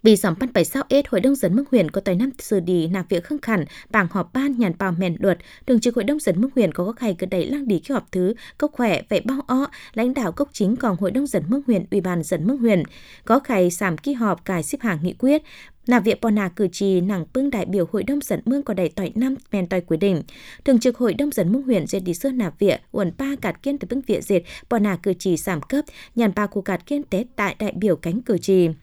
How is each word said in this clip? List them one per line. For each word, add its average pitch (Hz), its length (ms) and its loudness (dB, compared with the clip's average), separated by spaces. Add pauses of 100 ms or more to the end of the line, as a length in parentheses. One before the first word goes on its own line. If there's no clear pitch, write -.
Bì 214 120 10
sòng 185 240 0
pan 262 140 -2
bì 180 100 4
sao - 260 -4
ết, 277 180 4
Hội 190 140 0
nông 269 140 4
dân 185 200 0
Mương 277 160 0
huyện 190 200 4
có 196 100 -4
tới 185 140 0
năm 247 140 0 (100)
xử 202 200 -2
đi 170 280 0
nạp 185 220 -4
viện 170 140 0
khưng 294 180 -6
khẩn, 196 240 0 (240)
bảng 196 220 0
họp 180 220 -4
ban 269 240 0
nhàn 196 220 0
bao 190 180 -2
mèn 175 220 -2
luật, 185 180 2 (300)
Thường 240 120 4
trực 240 160 0
Hội 220 80 0
nông 294 160 -2
dân 190 220 0
Mương 269 140 0
huyện 190 180 2
có, 180 120 -2
có 214 60 -4
khai 233 220 -4
cợt 185 160 -6
đẩy 175 160 0
lang 277 220 -4
đi 185 120 2
kỳ - 140 -6
họp - 180 -4
thứ, 185 220 0 (240)
cốc 294 140 0
khỏe, 214 380 0
vậy 202 160 2
bao 269 220 -2
ó, 262 200 0 (260)
lãnh 247 200 0
đạo 220 180 -2
cốc - 220 -2
chính 202 220 0
còn 208 240 0
Hội 196 120 0
nông 277 160 -2
dân 165 200 0
Mương 269 200 0
huyện, 190 240 2
Ủy 196 100 2
ban 175 220 -2
dân 160 240 -2
Mương 277 100 0
huyện, 214 260 4 (420)
có 240 140 4
khai 180 320 2
sàm 175 260 -2
kỳ 277 160 -4
họp 220 320 -2
cài 170 180 -2
xếp 277 180 -6
hàng 185 220 -2
nghị 180 100 -2
quyết, 294 300 2 (440)
nạp 240 160 4
viện 214 180 2
bò 226 80 0
nà 208 200 0
cử 196 220 -2
tri 190 300 2
nàng 185 320 -2
bưng 277 160 0
đại 220 160 -2
biểu 180 260 0
Hội 196 160 -2
nông 285 140 -2
dân - 240 -4
Mương 277 180 0
có 214 100 -4
đẩy 180 160 0
tỏi 190 260 -6
năm 262 200 0 (160)
men 185 160 -2
tỏi 180 140 0
quyết 165 160 -2
định. 185 260 2 (420)
Thường 247 140 6
trực 240 180 2
Hội 226 200 0
nông 285 140 0
dân 180 200 0
Mương 269 120 0
huyện 220 240 0
duyệt 185 160 -4
đi 175 100 -4
sơ 269 180 -2
nạp 226 280 -4
viện, 185 220 4 (100)
uẩn 180 260 -2
ba 277 240 -4
cạt - 220 -6
kiên 277 140 -2
từ 175 120 -10
bưng 262 120 -4
viện - 200 -2
duyệt, 180 220 0 (260)
bò 240 100 2
nà 202 160 2
cử 185 180 -2
tri 175 240 0
sàm 165 240 -4
cấp, 285 240 -4 (300)
nhàn 226 200 2
ba 208 120 -2
khu 202 140 -4
cạt 185 240 -4
kiên 285 180 -4
tế 202 220 -4 (100)
tại 202 240 -2
đại 208 160 -4
biểu 180 200 2
cánh 175 260 -4
cử 196 160 -2
tri. 180 300 4 (160)